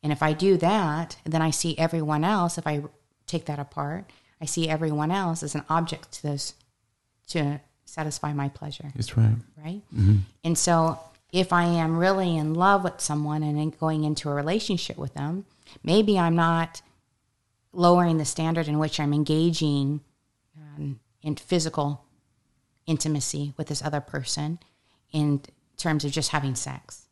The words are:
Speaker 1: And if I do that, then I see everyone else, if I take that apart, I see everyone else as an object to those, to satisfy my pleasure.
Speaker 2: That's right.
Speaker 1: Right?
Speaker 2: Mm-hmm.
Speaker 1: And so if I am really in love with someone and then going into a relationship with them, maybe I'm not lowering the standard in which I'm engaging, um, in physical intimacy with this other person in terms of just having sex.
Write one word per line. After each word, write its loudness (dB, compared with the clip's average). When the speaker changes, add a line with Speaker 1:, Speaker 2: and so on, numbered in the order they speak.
Speaker 1:
And 0
if -2
I 2
do 4
that, 0
then 0
I 2
see -2
everyone 0
else, 0
if -8
I -2
take -6
that -6
apart, -8
I -8
see -2
everyone 0
else -2
as -8
an -6
object -2
to -16
those, -4
to -2
satisfy -6
my -2
pleasure. -12
Speaker 2:
That's -4
right. 6
Speaker 1:
Right? -10
Speaker 2:
Mm-hmm. 6
Speaker 1:
And 2
so 2
if 2
I 4
am 2
really 2
in 0
love 4
with -4
someone -2
and 0
then -2
going -2
into -2
a -2
relationship -2
with -8
them, -6
maybe 4
I'm 4
not 0
lowering 6
the 0
standard -2
in 0
which -2
I'm 0
engaging, 2
um, -10
in -4
physical -2
intimacy -2
with -6
this -6
other -2
person -6
in 2
terms 0
of -2
just -2
having -2
sex. -12